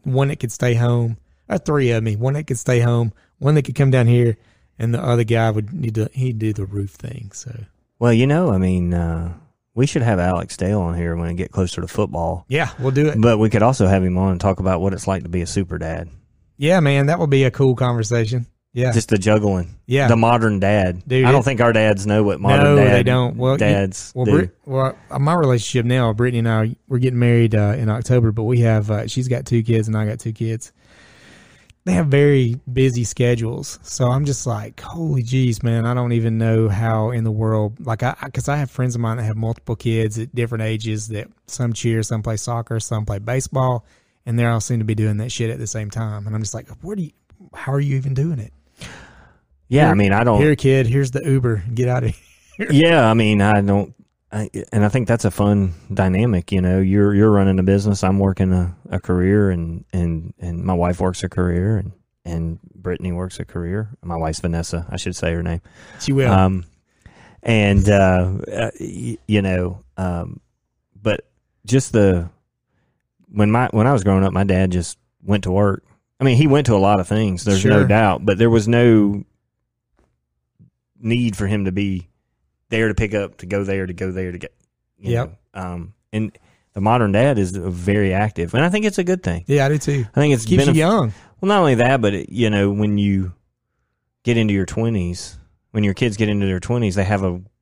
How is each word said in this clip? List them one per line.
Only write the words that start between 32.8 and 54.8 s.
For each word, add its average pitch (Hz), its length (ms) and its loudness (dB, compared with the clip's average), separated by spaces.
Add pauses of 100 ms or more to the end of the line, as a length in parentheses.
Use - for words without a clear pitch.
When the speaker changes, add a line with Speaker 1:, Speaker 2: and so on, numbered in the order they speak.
Speaker 1:
schedules. 120 760 -2
So - 260 -2
I'm 135 160 0
just 139 220 -4
like, 107 340 -8
"Holy 151 420 -4
jeez, 123 400 0
man, 117 220 0
I 117 80 -2
don't 123 200 -2
even 113 260 0
know 113 320 2
how 110 400 0
in 117 140 -2
the 113 60 0
world," 110 540 -2
like, 113 180 -4
I, 123 200 -2
I, 135 80 -10
'cause - 180 -4
I 143 80 0
have 147 140 -4
friends 127 240 -4
of 117 80 -4
mine 113 160 -2
that 117 60 -4
have 110 120 -4
multiple 113 400 -4
kids 113 420 -2
at 113 160 -8
different 117 280 -4
ages 110 460 -6
that 104 200 -10 (180)
some 120 280 -4
cheer, 113 280 -2
some 110 200 -4
play 110 160 -4
soccer, 117 420 -6
some 107 240 -6
play 104 140 -6
baseball, 127 640 -2 (400)
and 117 140 -2
they 120 80 2
all 117 140 0
seem 120 180 -2
to 110 80 -2
be 110 80 0
doing 107 240 0
that 113 120 -6
shit 113 200 -4
at - 80 -8
the 113 80 -8
same 107 240 -8
time. 104 360 -8
And 107 80 -6
I'm 107 60 -4
just 107 140 -8
like, 113 160 -14 (100)
"Where 196 160 -10
do 190 60 -4
you, 151 80 -8 (420)
how - 220 -8
are 143 60 0
you 139 180 0
even 135 160 -4
doing 147 240 -2
it?" - 160 -12 (1120)
Speaker 2:
Yeah, 139 160 4
Speaker 1:
Here, - 60 4
Speaker 2:
I - 40 2
mean, 98 200 4
I 110 100 2
don't 120 160 4
Speaker 1:
"Here, 151 160 4
kid, 135 300 2
here's 131 240 0
the 131 120 -6
Uber. 120 420 0 (100)
Get 123 140 0
out 123 160 0
of 110 120 -2
here." - 40 -20 (360)
<laughs> 214 140 -6
Speaker 2:
Yeah, 151 400 6
I 110 40 4
mean, 107 280 4
I 104 200 4
don't, 101 300 0 (380)
I, 107 180 -6 (240)
and 104 120 2